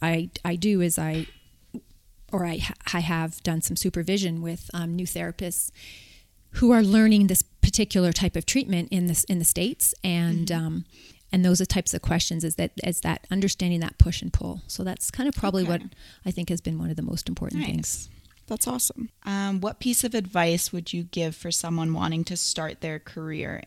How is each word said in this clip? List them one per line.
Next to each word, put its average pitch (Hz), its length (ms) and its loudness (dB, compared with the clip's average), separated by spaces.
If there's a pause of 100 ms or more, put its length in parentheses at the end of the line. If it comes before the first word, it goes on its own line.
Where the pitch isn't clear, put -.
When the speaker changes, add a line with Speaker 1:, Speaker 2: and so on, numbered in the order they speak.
Speaker 1:
I, 165 280 0 (160)
I 175 100 0
do 190 260 2
is 170 180 2
I, 156 260 -2 (1040)
or 180 140 0
I 165 120 -2
ha-, - 180 -4 (180)
I 175 60 0
have 165 420 -2
done 165 220 0
some 170 120 -2
supervision 175 680 -2
with, 170 320 -8
um, 170 220 -4
new 180 120 -4
therapists 170 640 -6 (840)
who 240 180 6
are 226 120 8
learning 214 440 8
this 185 140 4
particular 190 680 4
type - 240 0
of 165 100 -2
treatment 185 460 0
in 180 160 2
this, 165 160 2
in 180 160 0
the 165 60 0
States. - 580 0
And, 170 440 0
Speaker 2:
Mm-hmm. 165 180 -2
Speaker 1:
um, 165 200 -4 (460)
and 185 140 6
those 180 160 6
are 185 40 2
types - 280 0
of 165 80 -4
questions 165 420 0
is 160 120 -2
that, 170 160 -2 (120)
is 175 180 -2
that 165 280 -4
understanding 180 520 0
that - 180 -6
push - 240 6
and 175 100 -6
pull. - 320 -4
So - 180 -8
that's - 280 -6
kind 269 180 -2
of 269 60 -2
probably 196 280 0
Speaker 2:
Okay. 170 100 0
Speaker 1:
what 170 80 -2 (440)
I 185 60 -2
think 175 180 -4
has 165 120 -2
been 160 180 -4
one 165 120 -4
of 156 40 -4
the 165 80 -6
most - 260 -6
important - 320 -4
Speaker 2:
Nice. - 80 -4
Speaker 1:
things. - 400 -6 (380)
Speaker 2:
That's - 200 -2
awesome. 247 420 -4 (180)
Um, 196 340 -2
what 208 180 -6
piece 240 240 0
of 247 120 -2
advice 175 580 0
would 170 180 -8
you 175 120 -4
give 165 320 -4
for 170 160 -8
someone 165 420 0
wanting 160 300 -2
to 175 120 -6
start - 460 -4
their 160 160 -6
career 156 680 -8